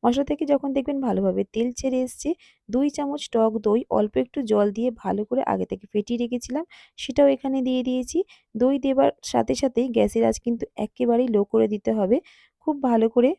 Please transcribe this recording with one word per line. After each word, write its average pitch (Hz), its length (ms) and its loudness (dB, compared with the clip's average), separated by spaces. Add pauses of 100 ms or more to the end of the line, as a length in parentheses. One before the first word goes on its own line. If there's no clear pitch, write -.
মশলা 247 220 0
থেকে 302 200 -4
যখন 277 280 0
দেখবেন 277 280 -2
ভালোভাবে 196 400 0 (100)
তেল 233 220 -2
ছেড়ে 262 280 -2
এসছে, 254 280 -6 (400)
দুই 262 200 0
চামচ 285 320 -6 (100)
টক 220 220 2 (100)
দই 214 160 2 (100)
অল্প 214 280 0
একটু 254 260 -4
জল 208 280 2
দিয়ে 226 180 -2 (140)
ভালো 196 200 -2
করে 247 240 -2
আগে 185 180 -2
থেকে 190 240 -10
ফেটিয়ে 220 320 -4
রেখেছিলাম, 247 420 -6 (360)
সেটাও 277 280 2
এখানে 269 340 0
দিয়ে 254 220 0
দিয়েছি। 254 340 -4 (380)
দই 247 240 2
দেবার 269 320 2 (140)
সাথে 240 300 0
সাথেই 254 340 0
গ্যাসের 220 360 2
আঁচ 220 140 2
কিন্তু 233 240 -4 (140)
একেবারেই 240 580 0
লো 202 100 4
করে 220 220 2
দিতে 208 260 -2
হবে। 208 240 2 (500)
খুব 302 140 0
ভালো 233 280 2
করে 247 300 4